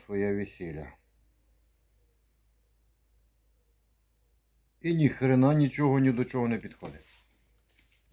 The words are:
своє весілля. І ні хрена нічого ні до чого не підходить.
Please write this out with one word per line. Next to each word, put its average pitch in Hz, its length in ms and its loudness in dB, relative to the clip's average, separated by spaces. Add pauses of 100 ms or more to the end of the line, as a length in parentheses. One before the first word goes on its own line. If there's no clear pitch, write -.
своє 101 280 -2
весілля. 85 540 -10 (4000)
І 170 140 -2
ні 156 140 4
хрена 131 440 2
нічого 143 460 2
ні 131 120 2
до 123 140 -2
чого 120 220 -4
не 117 100 -2
підходить. - 680 -16 (880)